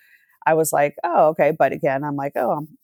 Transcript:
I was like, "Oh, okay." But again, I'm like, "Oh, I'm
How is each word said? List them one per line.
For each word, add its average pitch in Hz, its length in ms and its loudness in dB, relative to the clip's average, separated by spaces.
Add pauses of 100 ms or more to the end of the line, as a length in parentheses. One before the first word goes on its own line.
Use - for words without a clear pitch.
(460)
I 160 80 4
was 160 200 0
like, 147 300 0
"Oh, 214 260 4
okay." 156 280 2
But 139 140 2
again, 143 320 -2
I'm 147 140 -6
like, 143 180 -8
"Oh, 226 160 -2
I'm 156 320 -8